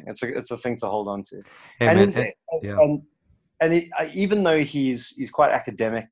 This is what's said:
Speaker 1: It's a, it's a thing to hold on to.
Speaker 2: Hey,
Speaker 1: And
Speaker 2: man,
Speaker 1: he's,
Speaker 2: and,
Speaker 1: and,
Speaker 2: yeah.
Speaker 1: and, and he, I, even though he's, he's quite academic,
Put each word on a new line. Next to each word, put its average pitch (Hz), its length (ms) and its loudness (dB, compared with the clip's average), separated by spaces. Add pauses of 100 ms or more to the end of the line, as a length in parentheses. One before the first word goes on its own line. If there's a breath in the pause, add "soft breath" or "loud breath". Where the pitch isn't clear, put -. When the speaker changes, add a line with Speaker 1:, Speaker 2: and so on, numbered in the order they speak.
Speaker 1:
It's 107 160 -12
a, 120 60 -6
it's 127 240 -8
a 120 40 -8
thing 117 220 -6
to 113 80 -6
hold 101 220 -4
on 101 160 -8
to. 98 180 -20 (380 loud breath)
Speaker 2:
Hey, 151 80 4
Speaker 1:
And 170 100 6
Speaker 2:
man, 202 80 8
Speaker 1:
he's, 185 120 -2
Speaker 2:
and, 117 140 -4 (200)
Speaker 1:
and, 165 120 -6
Speaker 2:
yeah. 101 160 -6
Speaker 1:
and, 147 220 2 (580)
and 165 120 2
he, 170 260 0
I, 160 160 -4
even 202 300 2
though 160 160 4
he's, 135 560 -2
he's 127 160 -10
quite 147 180 4
academic, 113 600 -4